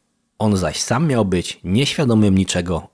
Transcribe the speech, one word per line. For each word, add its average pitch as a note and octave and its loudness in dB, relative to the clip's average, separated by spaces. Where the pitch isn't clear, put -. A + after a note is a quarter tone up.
On G#2+ 0
zaś E2 -4
sam C#3 -2
miał A#2+ 2
być F#2 -2
nieświadomym G#2+ 2
niczego F2+ -2